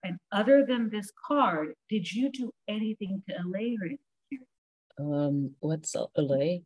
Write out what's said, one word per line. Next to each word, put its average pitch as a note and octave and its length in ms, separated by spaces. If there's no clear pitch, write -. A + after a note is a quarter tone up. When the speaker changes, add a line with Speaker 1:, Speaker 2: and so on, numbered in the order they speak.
Speaker 1:
and F3 140
other C4 320
than A#3+ 280
this G#3 200
card, F3+ 460
did F#3+ 220
you B3 180
do B3+ 220
anything G#3+ 600
to F#3+ 140
allay G3+ 380
her F3+ 80
insecurity? - 600
Speaker 2:
Um, C#3+ 600
what's D#3 360
a-, - 100
allay? D3 500